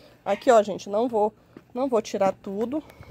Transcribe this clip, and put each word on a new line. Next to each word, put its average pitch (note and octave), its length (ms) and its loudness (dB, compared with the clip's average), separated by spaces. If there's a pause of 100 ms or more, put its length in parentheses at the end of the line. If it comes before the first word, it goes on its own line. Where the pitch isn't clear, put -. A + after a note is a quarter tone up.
(260)
Aqui, G3+ 240 0
ó, A3+ 140 8
gente, G3 260 -8
não G#3+ 180 0
vou, G#3+ 240 0 (420)
não B3+ 140 -2
vou B3 140 2
tirar G3 320 0
tudo. A3+ 500 -6 (280)